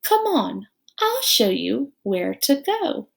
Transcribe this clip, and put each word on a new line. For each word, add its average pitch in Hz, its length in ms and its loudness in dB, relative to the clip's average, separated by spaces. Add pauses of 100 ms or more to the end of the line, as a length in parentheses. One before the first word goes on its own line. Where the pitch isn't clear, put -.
Come 427 220 4
on, 202 420 -2 (300)
I'll 466 240 0
show - 260 4
you 190 440 -2 (100)
where 185 320 -2
to 277 280 0
go. 392 540 -4